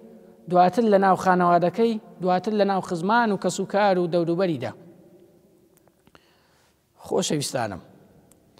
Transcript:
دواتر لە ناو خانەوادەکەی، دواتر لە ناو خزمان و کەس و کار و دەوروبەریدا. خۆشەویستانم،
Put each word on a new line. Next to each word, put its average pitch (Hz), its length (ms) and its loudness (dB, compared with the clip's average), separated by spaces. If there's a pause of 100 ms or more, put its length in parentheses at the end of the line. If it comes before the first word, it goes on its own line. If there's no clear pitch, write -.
(500)
دواتر 180 440 4
لە 196 120 6
ناو 185 180 6
خانەوادەکەی، 180 680 2 (280)
دواتر 180 380 -2
لە 196 120 4
ناو 185 100 -2
خزمان 202 500 -2
و 190 120 -2
کەس 185 160 -4
و 190 60 -4
کار 202 340 2
و 175 140 -2
دەوروبەریدا. 170 580 -2 (2250)
خۆشەویستانم، 131 760 -4 (800)